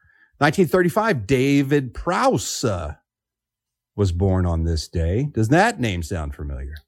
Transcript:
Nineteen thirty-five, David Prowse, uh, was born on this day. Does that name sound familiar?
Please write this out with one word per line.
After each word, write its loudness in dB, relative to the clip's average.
Nineteen 4
thirty-five, 2
David 2
Prowse, -2
uh, -4
was 2
born 2
on 0
this -2
day. -2
Does 0
that 4
name -2
sound -6
familiar? -10